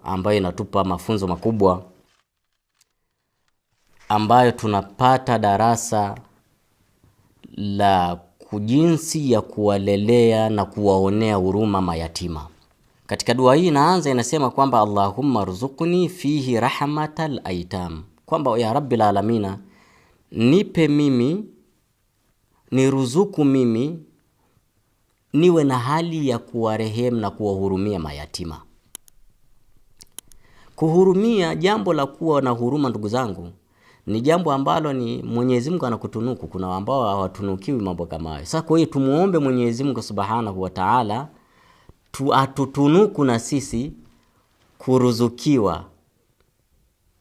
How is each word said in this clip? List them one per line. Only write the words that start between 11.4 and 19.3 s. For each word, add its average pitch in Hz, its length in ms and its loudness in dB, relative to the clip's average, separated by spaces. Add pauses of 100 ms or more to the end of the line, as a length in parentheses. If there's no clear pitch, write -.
mayatima. 82 680 -6 (600)
Katika - 260 -2
dua 127 220 4
hii 180 120 4
inaanza 151 440 2
inasema 123 380 0
kwamba, 123 320 2
"Allahumma 104 640 0
rzuqni 147 640 -2
fihi 131 500 -2
rahmatal 151 840 -4
aitam," 92 600 -8 (220)
kwamba, 117 340 -2
"Ya 113 140 0
Rabbil 127 280 0
Alamina, 101 560 0 (720)